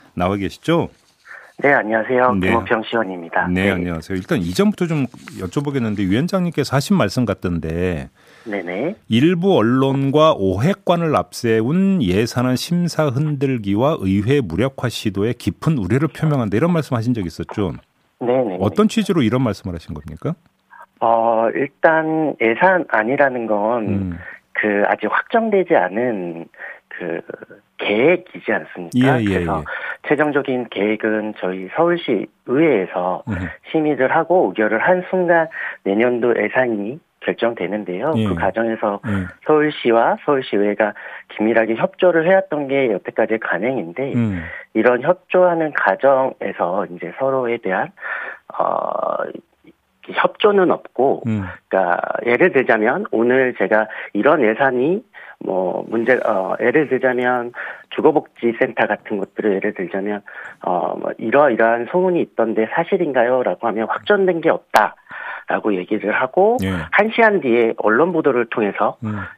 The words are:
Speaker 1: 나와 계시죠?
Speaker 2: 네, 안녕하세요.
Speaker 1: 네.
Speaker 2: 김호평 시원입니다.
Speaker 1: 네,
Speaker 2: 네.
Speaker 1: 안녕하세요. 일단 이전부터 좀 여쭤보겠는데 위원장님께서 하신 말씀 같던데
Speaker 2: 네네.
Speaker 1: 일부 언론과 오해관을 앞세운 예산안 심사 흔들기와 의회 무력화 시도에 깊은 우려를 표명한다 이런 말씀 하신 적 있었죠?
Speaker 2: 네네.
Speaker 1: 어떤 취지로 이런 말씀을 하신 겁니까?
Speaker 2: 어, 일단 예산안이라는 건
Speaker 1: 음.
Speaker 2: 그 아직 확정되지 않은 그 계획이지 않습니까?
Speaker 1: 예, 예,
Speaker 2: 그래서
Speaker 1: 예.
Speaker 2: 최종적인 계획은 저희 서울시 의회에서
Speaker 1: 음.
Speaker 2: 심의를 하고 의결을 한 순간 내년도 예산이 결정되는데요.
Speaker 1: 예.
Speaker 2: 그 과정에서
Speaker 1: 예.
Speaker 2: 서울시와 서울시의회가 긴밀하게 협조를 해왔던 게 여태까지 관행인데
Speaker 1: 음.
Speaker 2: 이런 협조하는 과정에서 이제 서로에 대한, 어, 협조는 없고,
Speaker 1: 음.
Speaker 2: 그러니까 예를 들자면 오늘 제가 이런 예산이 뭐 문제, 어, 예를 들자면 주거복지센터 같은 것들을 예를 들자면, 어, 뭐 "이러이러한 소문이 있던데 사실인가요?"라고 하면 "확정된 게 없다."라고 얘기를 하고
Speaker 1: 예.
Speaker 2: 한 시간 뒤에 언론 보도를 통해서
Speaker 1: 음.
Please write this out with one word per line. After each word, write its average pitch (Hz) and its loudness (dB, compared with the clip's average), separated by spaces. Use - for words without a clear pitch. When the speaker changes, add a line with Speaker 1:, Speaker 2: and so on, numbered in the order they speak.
Speaker 1:
나와 92 0
계시죠? 104 -2
Speaker 2:
네, 143 2
안녕하세요. 120 2
Speaker 1:
네. 92 0
Speaker 2:
김호평 113 0
시원입니다. 92 -4
Speaker 1:
네, 90 0
Speaker 2:
네. 101 2
Speaker 1:
안녕하세요. 87 -4
일단 92 -4
이전부터 180 0
좀 156 -2
여쭤보겠는데 110 -2
위원장님께서 156 0
하신 147 2
말씀 123 2
같던데 85 -2
Speaker 2:
네네. 104 -6
Speaker 1:
일부 170 2
언론과 135 2
오해관을 147 0
앞세운 131 0
예산안 120 0
심사 175 0
흔들기와 135 0
의회 101 2
무력화 113 -2
시도에 104 -2
깊은 143 -2
우려를 117 0
표명한다 131 -2
이런 165 2
말씀 151 -2
하신 117 0
적 104 -4
있었죠? 87 -4
Speaker 2:
네네. 120 0
Speaker 1:
어떤 107 2
취지로 190 0
이런 117 2
말씀을 101 -4
하신 82 -10
겁니까? 78 -8
Speaker 2:
어, 113 2
일단 160 0
예산안이라는 127 2
건 107 0
Speaker 1:
음. 95 -4
Speaker 2:
그 104 2
아직 104 0
확정되지 202 0
않은 92 -2
그 85 -8
계획이지 113 0
않습니까? 120 0
Speaker 1:
예, 113 0
예, - -
Speaker 2:
그래서 90 0
Speaker 1:
예. 78 -10
Speaker 2:
최종적인 135 0
계획은 107 -2
저희 92 -6
서울시 170 0
의회에서 95 0
Speaker 1:
음. 110 -4
Speaker 2:
심의를 139 0
하고 165 2
의결을 107 0
한 180 2
순간 170 2
내년도 120 2
예산이 113 -2
결정되는데요. 104 -4
Speaker 1:
예. 113 0
Speaker 2:
그 95 0
과정에서 104 -2
Speaker 1:
예. 113 -4
Speaker 2:
서울시와 151 2
서울시의회가 104 0
긴밀하게 113 2
협조를 170 2
해왔던 175 2
게 135 2
여태까지 107 -2
관행인데 107 -4
Speaker 1:
음. 101 -2
Speaker 2:
이런 120 4
협조하는 170 2
과정에서 101 0
이제 85 -10
서로에 131 -2
대한, 101 -2
어, - -2
협조는 190 2
없고, - -2
Speaker 1:
음. 107 -2
Speaker 2:
그러니까 90 0
예를 131 4
들자면 123 2
오늘 123 2
제가 107 2
이런 139 2
예산이 131 2
뭐 92 -2
문제, 117 2
어, 95 0
예를 123 2
들자면 123 0
주거복지센터 120 0
같은 104 -4
것들을 98 -2
예를 98 -2
들자면, 101 -6
어, - -2
뭐 50 -6
"이러이러한 117 2
소문이 180 2
있던데 110 0
사실인가요?"라고 127 0
하면 110 -2
"확정된 185 2
게 160 2
없다."라고 - -2
얘기를 95 -2
하고 180 2
Speaker 1:
예. 131 0
Speaker 2:
한 208 2
시간 214 4
뒤에 117 4
언론 127 4
보도를 139 2
통해서 104 0
Speaker 1:
음. 107 -4